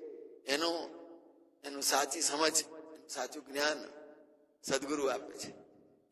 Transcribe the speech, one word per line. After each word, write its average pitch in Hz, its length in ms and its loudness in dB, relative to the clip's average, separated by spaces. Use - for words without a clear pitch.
એનો, 151 240 4
એનું 139 180 -6
સાચી 143 400 4
સમજ, 156 420 4
સાચું 135 380 -6
જ્ઞાન 139 460 0
સદગુરુ 139 440 2
આપે 117 320 0
છે - 120 -8